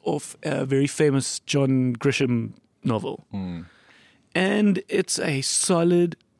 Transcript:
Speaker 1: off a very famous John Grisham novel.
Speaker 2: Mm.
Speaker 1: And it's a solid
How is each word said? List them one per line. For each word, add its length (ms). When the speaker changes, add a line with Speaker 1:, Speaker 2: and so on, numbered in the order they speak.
Speaker 1:
off 380
a 220
very 220
famous 540
John 560
Grisham 560
novel. 520
Speaker 2:
Mm. 320
Speaker 1:
And 540
it's 300
a 240
solid 760